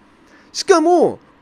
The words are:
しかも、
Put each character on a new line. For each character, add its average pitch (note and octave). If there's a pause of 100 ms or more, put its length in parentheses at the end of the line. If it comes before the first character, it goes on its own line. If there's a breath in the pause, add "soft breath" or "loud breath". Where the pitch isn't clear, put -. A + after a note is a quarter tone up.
(520 soft breath)
し -
か F4
も、 D#4 (240)